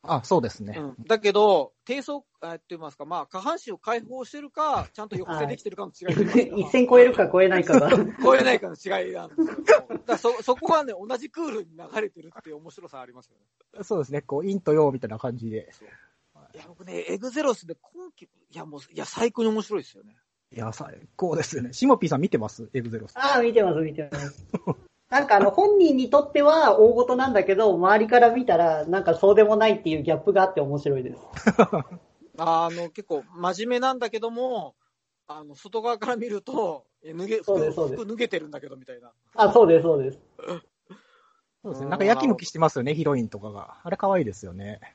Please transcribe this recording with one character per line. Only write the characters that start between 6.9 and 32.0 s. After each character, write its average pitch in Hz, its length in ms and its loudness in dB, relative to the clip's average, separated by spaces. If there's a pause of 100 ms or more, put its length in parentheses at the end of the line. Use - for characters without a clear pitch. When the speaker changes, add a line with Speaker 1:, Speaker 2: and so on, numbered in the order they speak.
Speaker 3:
え 247 60 12
る 247 80 2
か 190 180 2
超 185 100 4
え 190 60 6
な 185 120 2
い 170 40 0
か - 160 4
が。 147 100 2 (180)
Speaker 2:
<laughs> - 140 -12
超 262 140 6
え 262 80 2
な 254 100 2
い 220 60 0
か 196 100 -10
の 160 60 -14
違 185 340 -6
い 180 40 -12
な 170 140 -12
ん - 20 -20
で - 60 -18
す 320 60 -2
よ。 320 60 2
だ 381 340 4
か - 40 -20 (220)
ら 226 100 -2
そ-、 233 260 -2
そ 254 140 0
こ - 160 0
は 302 100 2
ね、 247 100 -8
同 208 240 -10
じ 277 120 -12
ク - 120 -16
ー 311 100 -6
ル 214 120 -8
に 165 140 -20
流 208 240 -8
れ 202 80 -6
て 165 120 -20
る 165 160 -20
っ 151 40 -20
て 160 80 -20
い 156 40 -16
う 147 40 -18
面 160 140 -20
白 175 180 -20
さ 135 100 -20
あ 127 60 -16
り 123 80 -20
ま 127 100 -20
す - 40 -20
よ - 100 -20 (400)
ね。 208 60 -14
Speaker 1:
そ 214 120 -4
う 170 40 -2
で 139 60 -4
す 131 80 -16
ね。 147 80 -6
こ 143 180 -8
う、 - 20 -6
陰 196 180 -4
と 151 140 -2
陽 151 180 4
み 131 80 -8
た 117 80 -10
い - 20 -10
な 107 100 -12
感 123 180 -8
じ 113 120 -10
で。 107 220 -12
Speaker 2:
そ - 140 -20
う。 - 20 -20 (680)
い - 40 -20
や、 - 100 -20
僕 - 160 -20
ね、 175 240 -12
エ 185 100 -6
グ 240 140 -10
ゼ 285 100 -6
ロ 269 120 0
ス 180 120 -10
で 165 100 -14
今 359 360 -20
期、 - 140 -20
い - 20 -20 (240)
や、 - 140 -18
も 147 120 -18
う、 - 20 -16 (140)
い - 40 -14
や、 - 80 -12
最 226 260 -4
高 233 120 -4
に 220 40 2
面 220 140 -2
白 202 180 -8
い - 40 -10
で - 40 -20
す - 100 -20
よ - 60 -20
ね。 - 140 -20 (340)
Speaker 1:
い 117 60 -16
や、 110 160 -8
最 - 260 -16 (160)
高 170 220 -4
で - 60 -4
す - 120 -10
よ 123 80 -6
ね。 123 100 -10
シ 254 140 0
モ 285 100 6
ピ 175 100 -4
ー - 20 -2
さ 143 80 0
ん 139 40 -2
見 190 80 -2
て 165 80 0
ま 107 120 -4
す？ 113 240 -18
エ 131 80 -4
グ 117 80 -10
ゼ 110 100 -8
ロ 104 80 -14
ス。 - 100 -20
Speaker 3:
あ 269 220 2
ー、 233 40 2
見 233 100 0
て 220 100 4
ま 175 100 0
す、 151 60 -2
見 156 160 -4
て 151 160 -10
ま 147 80 -10
す。 143 320 -14
<laughs> - 580 -10
な 269 120 2
ん 277 60 -4
か - 100 6
あ - 20 6
の、 302 100 4
本 403 300 4
人 302 180 6
に 254 140 -2
と 294 100 6
っ 294 100 -8
て 294 120 2
は 302 360 6
大 226 140 10
事 240 220 0
な 262 120 0
ん 247 60 -4
だ 190 100 2
け 190 120 2
ど、 208 180 4
周 185 260 4
り 220 80 0
か 247 120 6
ら 233 120 10
見 247 140 -2
た 170 120 2
ら、 160 280 2
な 180 140 -2
ん 180 40 -4
か 160 120 2
そ 196 160 6
う 208 40 8
で 214 80 8
も 214 120 4
な 220 120 4
い 208 100 2
っ - 60 -14
て 170 60 -2
い 156 100 -2
う 139 40 -8
ギ 160 80 -2
ャ 156 40 2
ッ 156 40 -6
プ 202 140 0
が 190 100 4
あ 190 40 2
っ 190 60 -6
て 156 80 -2
面 143 160 -4
白 143 220 -2
い 123 40 -8
で 127 120 -12
す。 - 60 -20
Speaker 1:
<laughs> - 1160 -4